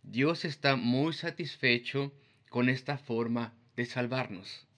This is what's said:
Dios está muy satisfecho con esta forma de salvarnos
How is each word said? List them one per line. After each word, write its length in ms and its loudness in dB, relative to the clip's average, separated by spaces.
Dios 420 0
está 320 2
muy 380 2
satisfecho 960 0
con 200 2
esta 280 -2
forma 560 -2
de 100 0
salvarnos 800 -6